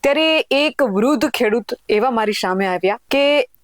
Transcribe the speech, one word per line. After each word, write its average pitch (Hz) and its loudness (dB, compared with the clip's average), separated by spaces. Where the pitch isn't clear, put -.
ત્યારે 311 0
એક 285 0
વૃદ્ધ 240 0
ખેડૂત 226 -2
એવા 226 0
મારી 220 -2
સામે 190 -2
આવ્યા 185 -2
કે 285 2